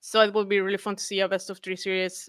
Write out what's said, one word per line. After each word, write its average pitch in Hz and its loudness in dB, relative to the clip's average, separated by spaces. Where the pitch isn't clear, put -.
So - 2
it 208 4
will 214 2
be 196 2
really 190 0
fun 202 -4
to - -8
see 190 -2
a 190 4
best 190 -2
of 190 -10
three 185 -6
series 185 -4